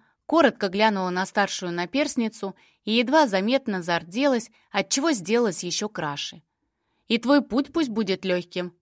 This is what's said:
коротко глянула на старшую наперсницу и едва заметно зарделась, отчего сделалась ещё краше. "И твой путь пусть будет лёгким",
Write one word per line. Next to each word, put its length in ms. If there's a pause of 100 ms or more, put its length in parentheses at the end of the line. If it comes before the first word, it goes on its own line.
(280)
коротко 400
глянула 420
на 160
старшую 460
наперсницу 800 (300)
и 80
едва 340
заметно 560
зарделась, 680 (200)
отчего 420
сделалась 520
ещё 240
краше. 540 (640)
"И 100
твой 240
путь 300
пусть 160
будет 380
лёгким", 560